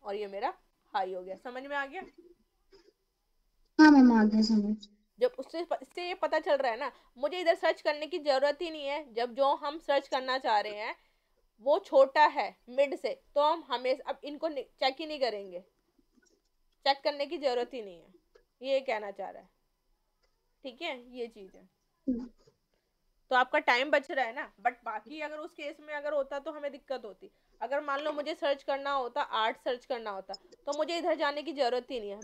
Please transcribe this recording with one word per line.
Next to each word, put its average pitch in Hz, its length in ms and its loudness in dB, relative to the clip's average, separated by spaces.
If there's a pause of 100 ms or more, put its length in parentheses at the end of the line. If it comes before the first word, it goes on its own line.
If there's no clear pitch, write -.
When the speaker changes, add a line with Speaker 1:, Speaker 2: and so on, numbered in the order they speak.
Speaker 1:
और 208 120 -8
ये 208 140 -6
मेरा 208 240 -4 (420)
हाई 190 200 -2
हो 185 80 -8
गया। 190 140 -12
समझ 254 260 -12
में 285 140 -6
आ 277 100 -2
गया? 320 160 -12 (1800)
Speaker 2:
हाँ 311 120 12
मैम, 254 220 10
आ 220 120 8
गया 214 200 4
समझ। 214 320 2 (420)
Speaker 1:
जब 247 200 2
उससे 330 260 -8
प-, 311 180 -4
इससे 359 240 -12
ये 359 100 -6
पता 311 240 0
चल 294 160 2
रहा 262 160 0
है 220 60 -4
ना, 269 120 -4 (280)
मुझे 311 220 -2
इधर 339 160 4
search 349 240 0
करने 302 260 -2
की 349 140 -6
जरूरत 285 400 2
ही 349 100 -4
नहीं 302 160 -8
है। 285 280 -6
जब 233 200 -4
जो 277 220 4
हम 294 220 -6
search 277 300 0
करना 262 300 -2
चाह 240 220 2
रहे 208 160 -6
हैं 220 180 -6 (720)
वो 294 140 4
छोटा 294 480 6
है 277 280 0 (140)
mid 269 280 0
से, 220 160 -6 (220)
तो 285 80 4
हम 311 260 2
हमेशा 254 420 -2
अब 269 140 -6
इनको 294 240 -6
नि-, 285 160 -6 (160)
check 269 200 0
ही 320 60 -8
नहीं 302 140 -6
करेंगे। 202 440 -6 (1200)
चेक 277 180 2
करने 294 220 -4
की 311 120 -8
जरूरत 247 360 -2
ही 240 80 -10
नहीं 180 180 -16
है, 156 120 -20 (500)
ये 269 180 -2
कहना 214 300 -6
चाह 196 200 -10
रहा 180 120 -18
है। 185 60 -20 (1160)
ठीक 262 180 -14
है, 254 360 -10
ये 233 80 -8
चीज 208 280 -18
है। 190 80 -20 (440)
Speaker 2:
हम्म। 247 220 -4 (1000)
Speaker 1:
तो 262 60 2
आपका 254 220 4
time 269 320 2
बच 285 200 0
रहा 277 140 -2
है 233 100 -8
ना, - 180 -10 (100)
but 247 220 0
बाकी 226 360 -10
अगर 302 180 -8
उस 302 140 -12
case 302 280 -12
में 302 140 -14
अगर 294 180 -6
होता 285 260 -4
तो 277 120 -10
हमें 294 220 -10
दिक्कत 254 320 -10
होती। 196 260 -18 (300)
अगर 262 200 -2
मान 285 200 -2
लो 302 120 -4
मुझे 294 220 -4
search 277 280 -2
करना 277 300 -4
होता, 254 280 -2
आठ 233 440 -2
search 247 200 -4
करना 233 260 -6
होता, 190 240 -10
तो - 440 -10
मुझे 311 200 -2
इधर 330 160 0
जाने 294 280 -2
की 294 100 -8
जरूरत 247 380 -2
ही 254 100 -6
नहीं 202 100 -8
है, 202 140 -12